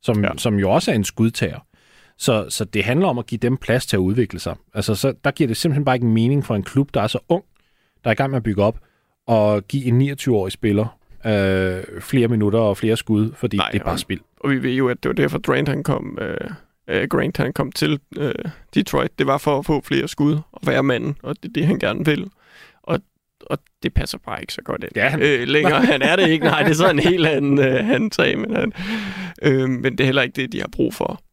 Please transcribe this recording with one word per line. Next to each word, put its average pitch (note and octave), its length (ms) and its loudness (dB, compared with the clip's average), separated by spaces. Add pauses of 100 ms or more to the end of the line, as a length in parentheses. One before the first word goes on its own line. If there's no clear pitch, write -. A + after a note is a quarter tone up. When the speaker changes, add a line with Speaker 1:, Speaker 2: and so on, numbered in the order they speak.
Speaker 1:
som, G#2+ 220 0
Speaker 2:
Ja. - 120 2
Speaker 1:
som G#2+ 220 0
jo F#2+ 120 2
også D#3 200 2
er D#3+ 40 2
en G#2 100 2
skudtager. - 640 -2 (520)
Så, G#2+ 320 0
så - 140 -4
det G2 200 -2
handler C#3+ 240 2
om B2 100 -2
at A#2 80 -8
give A#2 120 -6
dem B2 180 0
plads - 300 -2
til - 100 -2
at F#2+ 40 2
udvikle F#2+ 380 0
sig. - 180 -8 (180)
Altså, G#2 200 -2
så, C3+ 200 0 (100)
der C#3 60 2
giver C#3 180 0
det A2+ 80 -2
simpelthen D3 280 0
bare C3 120 2
ikke A#2+ 100 0
mening A#2 380 2
for A2+ 100 -4
en G2+ 80 -2
klub, - 320 -2
der C3 80 2
er G#2+ 40 0
så - 120 -4 (100)
ung, F3 160 0 (600)
der A#2+ 60 0
er - 20 4
i - 20 4
gang C3+ 160 0
med C#3 60 -2
at A#2+ 60 -2
bygge G2+ 200 0
op, A2 160 2 (480)
og G#2+ 420 2
give C3+ 160 -4
en B2 140 4
niogtyve-årig B2+ 540 0
spiller, A2 460 0 (280)
øh, F#2+ 760 0
flere A#2+ 280 0
minutter G#2+ 300 2
og G#2 180 2
flere A2 200 0
skud, G#2+ 360 0
fordi G#2 240 -4
Speaker 2:
Nej, C#2+ 160 -2
Speaker 1:
det G2+ 80 0
er - 40 -14
bare E2+ 100 -2
Speaker 2:
og - 40 -4
Speaker 1:
spild. - 220 -6 (200)
Speaker 2:
og C#3 100 -2
vi C3 120 -2
ved B2+ 100 -2
jo, C3 160 0
at B2 140 -4
det B2+ 60 -2
var B2 60 -2
derfor, C#3+ 260 0
Grant, C#3+ 280 0
han C#3 140 -4
kom, - 380 -4
øh, - 300 -8 (380)
øh, - 200 -2
Grant, - 280 0
han C3+ 160 -2
kom C#3+ 200 -2
til, D3+ 280 -2 (180)
øh, C#3+ 160 -4 (400)
Detroit. - 440 0
Det C#3 80 2
var C#3 120 0
for C#3+ 200 0
at C#3+ 80 -6
få D3+ 140 0
flere C3+ 280 -2
skud D3 300 0 (140)
og - 140 -20
være C3 160 2
manden, C3+ 400 -2
og C#3+ 200 -8
det - 60 -12
er - 40 -14
det, C#3+ 140 0
han F3+ 120 2
gerne - 260 -4
vil. D#3 260 0 (520)
Og, - 180 -4 (460)
og C#3 120 -6 (240)
det - 120 -2
passer - 240 -2
bare - 220 -10
ikke - 120 -14
så - 100 -12
godt - 220 -6
ind. - 100 -10
Speaker 1:
Det G#2 80 0
er B2 60 4
han. D3 140 0
Speaker 2:
Øh, C3+ 260 2
længere. D3+ 380 4
Speaker 1:
<laughs> A#3+ 60 4
Speaker 2:
Han C3+ 100 2
er D#3+ 140 4
det F#3 120 4
ikke. D#3+ 160 2
Nej, D#3 180 4
det E3 80 4
er E3 40 4
sådan E3 240 4
en D3 40 2
helt F3 240 4
anden, C#3+ 320 2
øh, C3+ 320 2
anden A3 220 0
sag, - 260 0
men G#3+ 180 -4
han, A3 160 -2 (680)
øh, C3+ 260 2
men B2+ 240 -4
det - 80 -6
er C3 40 4
heller C3 180 2
ikke C3 200 -4
det, B2 100 -6
de - 80 -6
har - 120 -6
brug - 220 -2
for - 260 -4 (120)